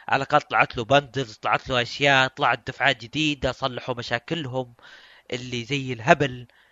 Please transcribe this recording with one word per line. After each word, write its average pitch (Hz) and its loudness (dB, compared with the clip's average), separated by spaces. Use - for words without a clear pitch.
على 135 2
الأقل 147 4
طلعت 120 0
له 120 -4
باندلز، 127 0
طلعت 123 -2
له 123 2
أشياء، 135 2
طلعت 127 0
دفعات 127 0
جديدة، 139 -2
صلحوا 123 -6
مشاكلهم 120 -6
اللي 123 -6
زي 131 -4
الهبل، 127 0